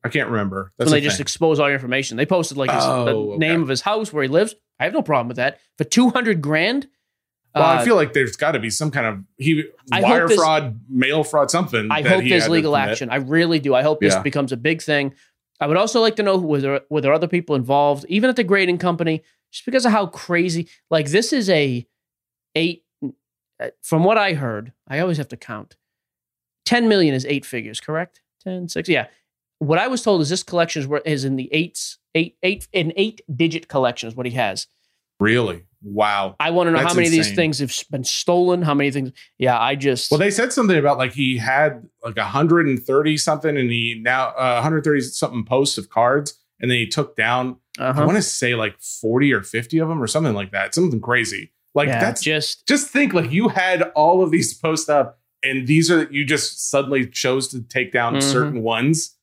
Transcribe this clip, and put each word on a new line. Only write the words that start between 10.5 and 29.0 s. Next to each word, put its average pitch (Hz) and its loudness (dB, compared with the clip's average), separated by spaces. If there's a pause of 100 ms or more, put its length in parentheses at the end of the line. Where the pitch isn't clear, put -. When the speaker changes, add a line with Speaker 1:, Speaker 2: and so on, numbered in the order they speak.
Speaker 1:
mail 135 0
fraud, 147 2
something 120 -2
Speaker 2:
I 151 0
Speaker 1:
that 143 0
Speaker 2:
hope 185 4
Speaker 1:
he - 0
Speaker 2:
there's 175 4
Speaker 1:
had - 0
to 165 2
Speaker 2:
legal 156 2
Speaker 1:
commit. 135 0
Speaker 2:
action. 117 -4
I 123 -2
really 160 0
do. 135 2
I 131 4
hope 151 2
this - 4
Speaker 1:
Yeah. 95 2
Speaker 2:
becomes 139 -2
a 135 -4
big 156 -2
thing. 143 -2 (460)
I 143 0
would 156 2
also 214 2
like 220 2
to 214 -2
know 196 2
who, 170 -4
were 147 2
there, 139 -2 (100)
were 151 0
there 135 2
other 160 2
people 170 -2
involved, 139 2
even 214 2
at 254 0
the 247 0
grading 185 2
company, 170 0 (300)
just - -16
because 247 0
of 226 4
how 208 2
crazy, 170 -2 (220)
like, 156 2
this 196 0
is 240 0
a 139 2 (680)
eight, 170 -2 (800)
uh, 120 -8 (120)
from 160 0
what 214 4
I 196 0
heard, 120 -6 (160)
I 135 -4
always 175 0
have 147 -6
to 120 -14
count. - -16 (880)
Ten 240 2
million 185 4
is 131 -2
eight 139 -4
figures, 110 -10
correct? 160 -8 (220)
Ten, 180 -10
six, 165 -8
yeah. 135 0 (540)